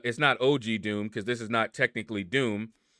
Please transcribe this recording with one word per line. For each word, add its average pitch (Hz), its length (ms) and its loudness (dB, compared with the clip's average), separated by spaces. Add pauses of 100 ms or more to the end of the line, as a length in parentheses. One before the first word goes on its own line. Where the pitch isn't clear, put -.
it's 120 160 -2
not 139 180 4
O 135 180 4
G 110 220 -2
Doom 104 320 -2
'cause 104 140 -6
this 117 160 -2
is 110 100 -8
not 110 240 0
technically 110 480 -2
Doom. 110 500 -2 (280)